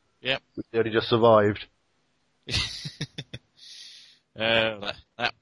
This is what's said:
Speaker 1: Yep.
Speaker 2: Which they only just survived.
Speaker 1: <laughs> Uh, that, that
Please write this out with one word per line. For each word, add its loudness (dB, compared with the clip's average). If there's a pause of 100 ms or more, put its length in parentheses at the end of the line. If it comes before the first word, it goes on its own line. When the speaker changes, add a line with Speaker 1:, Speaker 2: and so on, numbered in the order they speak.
(220)
Speaker 1:
Yep. -4 (140)
Speaker 2:
Which -12
they 0
only -2
just 0
survived. 4 (840)
Speaker 1:
<laughs> -4 (1800)
Uh, 0
that, -10 (220)
that -4